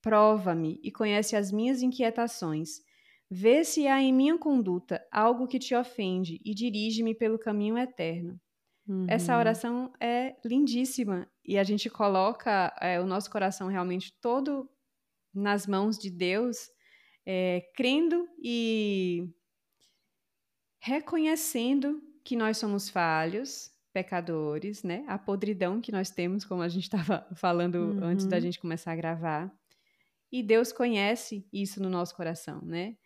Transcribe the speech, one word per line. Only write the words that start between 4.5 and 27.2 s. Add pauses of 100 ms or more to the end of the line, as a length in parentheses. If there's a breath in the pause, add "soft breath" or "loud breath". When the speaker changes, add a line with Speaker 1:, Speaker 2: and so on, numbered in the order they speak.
Speaker 1:
algo
que
te
ofende
e
dirige-me
pelo
caminho
eterno." (680)
Essa
Speaker 2:
Uhum.
Speaker 1:
oração
é (100)
lindíssima (140)
e
a
gente
coloca,
é,
o
nosso
coração
realmente
todo (640)
nas
mãos
de
Deus, (540 soft breath)
é,
crendo (160)
e (1500)
reconhecendo (200)
que
nós
somos
falhos, (220)
pecadores,
né?
A
podridão
que
nós
temos,
como
a
gente
tava